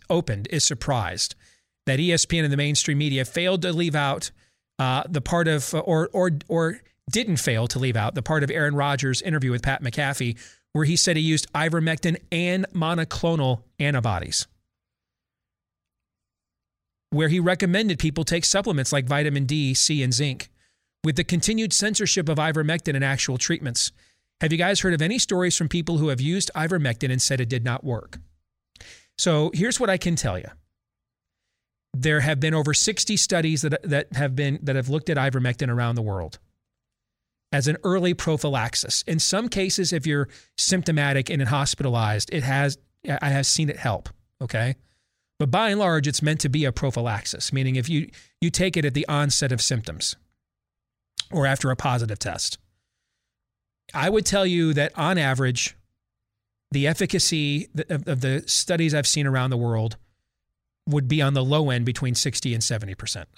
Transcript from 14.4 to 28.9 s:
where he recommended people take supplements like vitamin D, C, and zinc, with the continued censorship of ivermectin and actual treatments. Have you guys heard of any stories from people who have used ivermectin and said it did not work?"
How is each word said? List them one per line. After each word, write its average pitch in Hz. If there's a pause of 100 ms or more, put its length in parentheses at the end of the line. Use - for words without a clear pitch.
where 156
he 175
recommended 180
people 160
take 165
supplements 190
like 139
vitamin 143
D, 139
C, 147
and 127
zinc, 131 (540)
with 156
the 180
continued 208
censorship 196
of 151
ivermectin 156
and 135
actual 135
treatments. 123 (500)
Have 156
you 165
guys 180
heard 190
of 160
any 190
stories 180
from 160
people 170
who 151
have 131
used 170
ivermectin 151
and 127
said 135
it 120
did 120
not 123
work?" 120 (960)